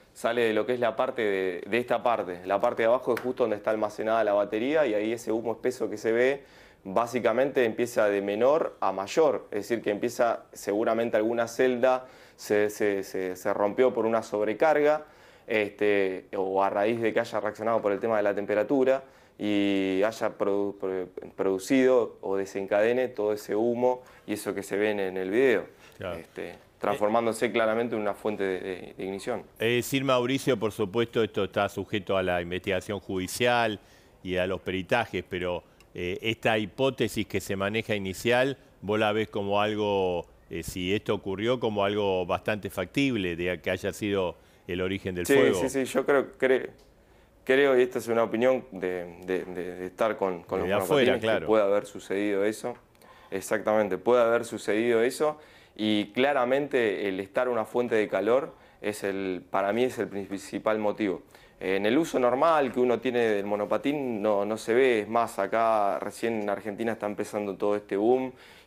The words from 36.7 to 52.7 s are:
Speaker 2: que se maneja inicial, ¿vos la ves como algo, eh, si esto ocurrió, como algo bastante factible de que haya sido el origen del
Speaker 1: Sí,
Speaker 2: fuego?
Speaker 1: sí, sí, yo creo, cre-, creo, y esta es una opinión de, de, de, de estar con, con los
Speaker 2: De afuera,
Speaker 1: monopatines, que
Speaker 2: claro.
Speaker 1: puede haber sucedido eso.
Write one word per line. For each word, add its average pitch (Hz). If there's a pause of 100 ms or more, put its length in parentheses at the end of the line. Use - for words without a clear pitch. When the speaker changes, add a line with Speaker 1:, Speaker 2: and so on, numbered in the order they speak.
Speaker 2:
que 98
se 98
maneja 107
inicial, 117 (240)
¿vos 104
la 107
ves 107
como 101
algo, 101 (240)
eh, 85
si 92
esto 110
ocurrió, 101
como 107
algo 98
bastante 95
factible 98
de 87
que 92
haya 95
sido 98 (320)
el 92
origen 95
del 90
Speaker 1:
Sí, 139
Speaker 2:
fuego? 139
Speaker 1:
sí, 135
sí, 131
yo 135
creo, 139
cre-, 131 (720)
creo, 135
y 123
esta 127
es 107
una 117
opinión 123
de, 90
de, 90
de, 90
de 90
estar 104
con, 90
con 95
los -
Speaker 2:
De 95
afuera, 120
Speaker 1:
monopatines, 113
que 107
Speaker 2:
claro. 101
Speaker 1:
puede 107
haber 101
sucedido 98
eso. 117 (560)